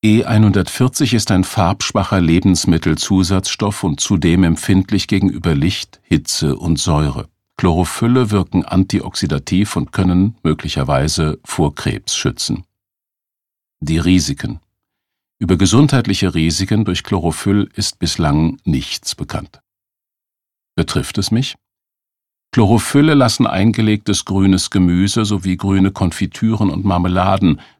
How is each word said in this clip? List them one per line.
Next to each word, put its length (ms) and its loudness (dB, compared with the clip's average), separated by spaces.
E 220 4
einhundertvierzig 880 2
ist 160 0
ein 140 2
farbschwacher 760 -2
Lebensmittelzusatzstoff 1600 0
und 160 -2
zudem 440 2
empfindlich 640 0
gegenüber 460 0
Licht, 480 -4
Hitze 540 -2
und 240 -2
Säure. 500 -2
Chlorophylle 760 0
wirken 340 0
antioxidativ 1080 -2
und 160 -4
können 500 0
möglicherweise 1000 -2
vor 320 -2
Krebs 400 -6
schützen. 500 -6
Die 200 -2
Risiken. 600 0
Über 180 2
gesundheitliche 760 2
Risiken 500 0
durch 200 -4
Chlorophyll 720 -2
ist 240 -6
bislang 640 0
nichts 500 -4
bekannt. 480 -12
Betrifft 460 -4
es 100 -2
mich? 280 -2
Chlorophylle 640 4
lassen 320 2
eingelegtes 800 0
grünes 460 2
Gemüse 540 2
sowie 320 -2
grüne 340 2
Konfitüren 800 -2
und 140 -6
Marmeladen 760 0